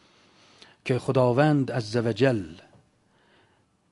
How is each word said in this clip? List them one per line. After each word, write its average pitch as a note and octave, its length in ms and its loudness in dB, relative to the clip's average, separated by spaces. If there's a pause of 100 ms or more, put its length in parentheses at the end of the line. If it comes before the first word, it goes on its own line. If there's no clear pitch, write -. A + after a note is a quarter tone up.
(840)
که B2+ 140 -2
خداوند C3 760 2
عزوجل A2+ 720 0 (1500)